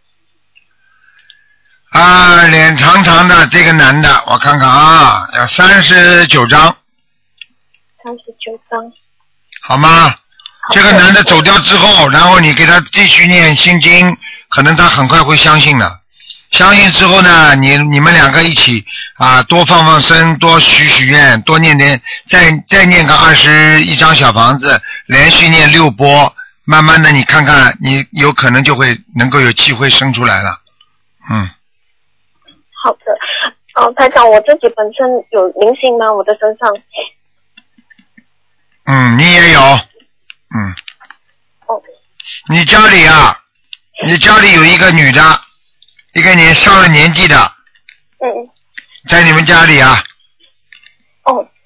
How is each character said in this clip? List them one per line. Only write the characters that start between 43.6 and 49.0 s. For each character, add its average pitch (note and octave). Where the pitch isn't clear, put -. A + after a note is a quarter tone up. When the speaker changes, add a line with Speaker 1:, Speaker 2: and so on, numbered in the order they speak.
Speaker 1:
你 E3
家 G#3+
里 F#3+
有 D#3+
一 E3+
个 F3+
女 D3
的， D#3
一 E3+
个 F#3
年， E3
上 G3
了 F#3
年 D#3
纪 E3+
的。 D3
Speaker 2:
嗯。 A#3+